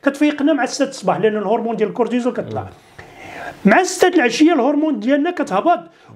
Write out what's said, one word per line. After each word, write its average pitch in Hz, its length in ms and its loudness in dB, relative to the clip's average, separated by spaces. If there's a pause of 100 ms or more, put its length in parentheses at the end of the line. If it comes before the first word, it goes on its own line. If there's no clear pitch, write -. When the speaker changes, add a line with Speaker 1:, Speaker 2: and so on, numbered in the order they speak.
Speaker 1:
كتفيقنا 294 500 0
مع 254 140 -2
ستة 262 220 -2
الصباح، 180 280 -2
لان 208 200 0
الهرمون 220 400 -2
ديال 214 120 0
الكورتيزول 240 440 -2
كطلع. 120 300 -8
Speaker 2:
مم. 95 60 -14 (960)
Speaker 1:
مع 247 180 6
ستة 359 260 2
العشيه 311 440 4
الهرمون 294 480 0
ديالنا 285 300 0
كتهبط 339 500 0 (360)